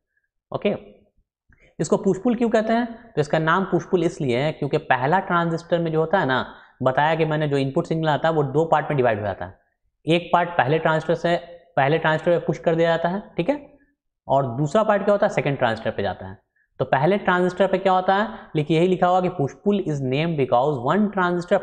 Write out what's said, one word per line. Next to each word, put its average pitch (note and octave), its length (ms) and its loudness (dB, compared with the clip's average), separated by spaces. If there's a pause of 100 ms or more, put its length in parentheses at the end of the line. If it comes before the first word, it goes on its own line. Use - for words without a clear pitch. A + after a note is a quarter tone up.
(520)
ओके, G3+ 220 -2 (1040)
इसको F3 180 0
पुश F#3 200 0
पुल A#3+ 180 -2
क्यों A#3 140 0
कहते A3 240 0
हैं? - 400 -6
तो D3+ 80 0
इसका D#3+ 180 -2
नाम D#3+ 240 2
पुश F3 220 -2
पुल F3 180 0
इसलिए C#3+ 340 -2
है D3+ 140 0
क्योंकि D3+ 280 -2
पहला D3 420 0
ट्रांजिस्टर E3+ 580 -2
में E3 120 -2
जो D#3 80 0
होता D#3+ 200 2
है D#3+ 60 0
ना, B2+ 200 0 (380)
बताया D3 320 2
कि D#3 100 0
मैंने D3+ 220 0
जो C#3+ 100 0
इनपुट C3+ 280 -2
सिग्नल D#3+ 240 -2
आता D3 180 0
है E3 60 2
वो D3+ 120 2
दो C#3+ 200 0
पार्ट D3+ 240 0
में D3 80 -2
डिवाइड A#2 220 2
हो G#2 60 -6
जाता F#2 200 -6
है। F#2+ 140 -16 (460)
एक E3+ 280 0
पार्ट F3 180 0
पहले C#3+ 280 2
ट्रांजिस्टर D#3+ 360 0
से, E3+ 200 0 (420)
पहले C#3+ 200 4
ट्रांजिस्टर D#3+ 340 0
पे E3 140 2
पुश D#3 140 -2
कर E3 160 0
दिया E3 140 2
जाता E3 200 0
है, G3 140 -6 (140)
ठीक F3 120 0
है, D4 100 -2 (680)
और C3 300 0
दूसरा D#3 260 2
पार्ट G3+ 200 2
क्या G3+ 100 2
होता G3+ 120 2
है, F#3+ 80 -2
सेकंड C#3 240 -2
ट्रांजिस्टर A2+ 340 -2
पे G#2 120 -4
जाता F#2 240 -6
है। F#2+ 100 -14 (420)
तो C3+ 80 -2
पहले D#3+ 320 2
ट्रांजिस्टर F3+ 480 2
पे F#3+ 100 0
क्या F#3+ 160 2
होता F#3 220 2
है, G#3+ 120 0 (280)
लिखिए D#3 220 0
यही F3 100 4
लिखा F3+ 200 2
हुआ F#3 140 4
कि F3+ 100 0
push C#3+ 340 -4
pull G3+ 200 2
is C#3+ 220 -4
named D#3 300 0
because B2+ 480 0
one G3 260 2
transistor F3+ 500 0